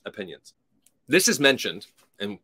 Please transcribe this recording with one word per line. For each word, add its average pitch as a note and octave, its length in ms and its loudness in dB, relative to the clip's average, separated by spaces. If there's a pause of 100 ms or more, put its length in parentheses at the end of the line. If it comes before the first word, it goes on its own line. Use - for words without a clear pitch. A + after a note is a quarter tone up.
opinions. F#2 500 -14 (540)
This F3+ 180 4
is G3+ 140 0
mentioned, A2 480 2 (320)
and G#2 240 -8